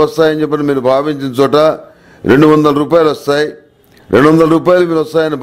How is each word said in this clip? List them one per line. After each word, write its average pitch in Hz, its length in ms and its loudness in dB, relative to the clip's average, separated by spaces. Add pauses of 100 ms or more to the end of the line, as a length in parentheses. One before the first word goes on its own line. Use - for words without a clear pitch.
వస్తాయని 156 400 -2
చెప్పని 147 260 -4
మీరు 139 120 -2 (100)
భావించిన 139 480 -4
చోట 135 160 2 (760)
రెండు 147 200 4
వందల 151 300 2
రూపాయలు 156 340 0
వస్తాయి. 147 320 -4 (680)
రెండు 131 160 4
వందల 160 260 4
రూపాయలు 180 340 2
మీరు 160 160 -2
వస్తాయని 156 380 -4